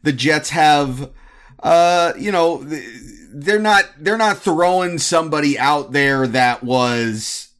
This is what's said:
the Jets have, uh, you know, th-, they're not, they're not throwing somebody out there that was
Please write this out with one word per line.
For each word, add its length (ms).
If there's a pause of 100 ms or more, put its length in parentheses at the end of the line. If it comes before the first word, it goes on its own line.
the 100
Jets 380
have, 640 (500)
uh, 560
you 140
know, 340
th-, 240 (420)
they're 280
not, 260 (140)
they're 180
not 220
throwing 580
somebody 600
out 320
there 340
that 380
was 880 (100)